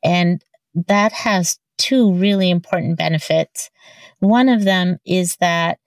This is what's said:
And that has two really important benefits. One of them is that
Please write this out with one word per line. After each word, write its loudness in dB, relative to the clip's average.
And 0
that 0
has -2
two 2
really 0
important -2
benefits. -2
One 2
of 2
them 0
is -2
that -2